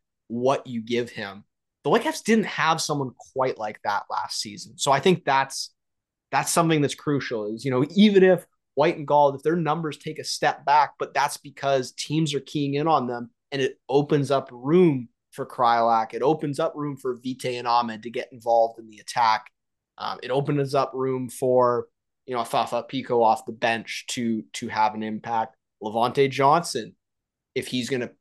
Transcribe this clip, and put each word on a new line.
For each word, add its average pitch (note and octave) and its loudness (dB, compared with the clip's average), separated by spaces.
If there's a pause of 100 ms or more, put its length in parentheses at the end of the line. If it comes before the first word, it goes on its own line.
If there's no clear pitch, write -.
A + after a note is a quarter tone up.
(280)
what B2 0
you A#2+ -8
give A#2 -4
him. G2+ -12 (400)
The C#3+ 0
Whitecaps A#3 0
didn't G#3+ 2
have D#3 0
someone C#3 -4 (240)
quite C3 -2
like G#2+ -10
that G#2 -2
last - -8
season. G#2 -12
So - 0
I C3+ 4
think F3 2
that's, C3+ -2 (560)
that's C#3+ 0
something E3 4
that's C#3 0
crucial A#2+ -4
is, A#2 -10
you C3+ -2
know, B2+ 2
even G3+ 6
if F#3 4 (280)
White D#3 2
and D3 -12
Gauld, C#3+ 4
if C3 -12
their D#3 0
numbers D#3 -4
take D3+ -12
a B2+ -10
step - -2
back, C#3+ 4
but C#3 -6
that's C#3 0
because C#3 -2
teams D3+ -2
are C3+ -2
keying C#3 -4
in D3 -2
on C#3+ 2
them A#2+ -8 (220)
and C#3 -2
it - -2 (100)
opens C#3+ 2
up C3+ 0
room C3+ 4 (240)
for C#3 -10
Kreilach. A#2 2
It A2+ -4
opens D3 0
up D#3+ 0
room D3 -6
for B2+ -6
Vite B2+ -8 (120)
and B2 -6
Ahmed A#2 0
to A#2 -12
get A#2+ -8
involved A#2 2
in A2+ -20
the G#2+ -20
attack. A2 0 (500)
Um, G#2 -8
it A#2 -8
opens C#3 -2
up C3 0
room C3 -4
for, B2 2 (400)
you B2+ -8
know, A#2+ -2
Fafa A#2 -2
Picault A#2+ -2
off A2 4
the A#2 -10
bench A2+ -4
to, A2+ -4 (120)
to A#2+ -10
have A2 0
an A2 -6
impact. A2+ -6 (240)
Levante A#2 0
Johnson, C#3 0 (600)
if B2 -6
he's B2 -4
gonna B2 -4 (100)